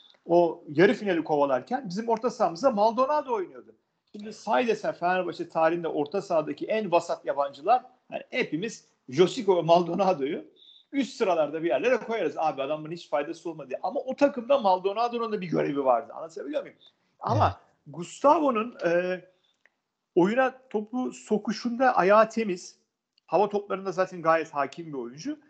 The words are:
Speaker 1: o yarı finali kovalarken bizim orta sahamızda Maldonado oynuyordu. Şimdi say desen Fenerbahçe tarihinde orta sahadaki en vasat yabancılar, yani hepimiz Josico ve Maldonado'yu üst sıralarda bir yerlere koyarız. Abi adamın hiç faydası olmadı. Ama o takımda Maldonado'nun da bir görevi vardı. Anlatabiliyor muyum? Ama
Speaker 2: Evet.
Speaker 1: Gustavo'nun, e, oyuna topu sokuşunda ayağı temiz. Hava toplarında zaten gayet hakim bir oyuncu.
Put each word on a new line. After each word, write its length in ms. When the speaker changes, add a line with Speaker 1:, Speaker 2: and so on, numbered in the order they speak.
Speaker 1:
o 420
yarı 260
finali 300
kovalarken 640
bizim 200
orta 220
sahamızda 400
Maldonado 640
oynuyordu. 400
Şimdi 200
say 340
desen 260
Fenerbahçe 560
tarihinde 400
orta 340
sahadaki 440
en 260
vasat 320
yabancılar, 600
yani 180
hepimiz 540
Josico 480
ve 60
Maldonado'yu 840
üst 240
sıralarda 460
bir 60
yerlere 280
koyarız. 400
Abi 260
adamın 280
hiç 180
faydası 420
olmadı. 320
Ama 180
o 160
takımda 420
Maldonado'nun 760
da 80
bir 60
görevi 380
vardı. 280
Anlatabiliyor 500
muyum? 140
Ama 260
Speaker 2:
Evet. 220
Speaker 1:
Gustavo'nun, 880
e, 340
oyuna 400
topu 420
sokuşunda 840
ayağı 340
temiz. 480
Hava 220
toplarında 440
zaten 300
gayet 280
hakim 360
bir 120
oyuncu. 400